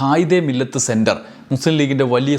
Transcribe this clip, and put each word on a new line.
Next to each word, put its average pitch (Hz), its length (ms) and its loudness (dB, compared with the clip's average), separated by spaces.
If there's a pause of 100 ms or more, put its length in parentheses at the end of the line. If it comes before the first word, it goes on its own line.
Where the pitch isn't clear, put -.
ഖായിദെ 160 480 2
മില്ലത്ത് 131 400 -4
സെൻറ്റർ 110 300 0 (340)
മുസ്ലിം 156 280 0
ലീഗിൻ്റെ 135 360 0
വലിയ 135 220 0